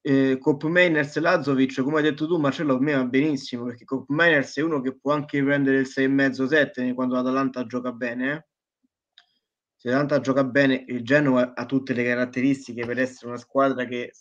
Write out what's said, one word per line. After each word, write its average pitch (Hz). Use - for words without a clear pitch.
eh, 135
Koop 147
Meiners, 160
Lazovic, 139
come 151
hai 151
detto 151
tu, 165
Marcello, 143
per 127
me 151
va 131
benissimo, 131
perché 120
Koop 131
Meiners 147
è 143
uno 156
che 131
può 143
anche 147
prendere 139
il 131
sei 135
e -
mezzo, 135
sette, 127
quando 127
l'Atalanta 127
gioca 123
bene, 123
eh. 160
Se -
l'Atalanta 139
gioca 135
bene, 131
il 120
Genoa 127
ha 120
tutte 135
le 120
caratteristiche 123
per 120
essere 123
una 120
squadra 131
che, 120